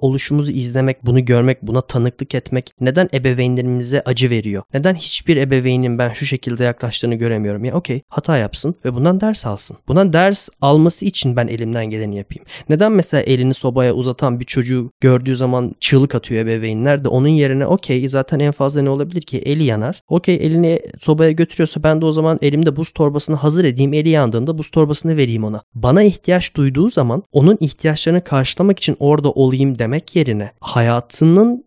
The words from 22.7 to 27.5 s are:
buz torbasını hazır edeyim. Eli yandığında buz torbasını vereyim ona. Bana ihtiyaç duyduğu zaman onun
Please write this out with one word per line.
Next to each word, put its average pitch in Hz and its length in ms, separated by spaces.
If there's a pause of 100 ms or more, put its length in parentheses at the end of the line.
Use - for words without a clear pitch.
buz 160 140
torbasını 147 460
hazır 151 280
edeyim. 139 300
Eli 151 140
yandığında 143 500
buz 156 120
torbasını 156 460
vereyim 117 280
ona. 107 180 (120)
Bana 123 280
ihtiyaç 180 540
duyduğu 139 320
zaman 131 340 (100)
onun 160 280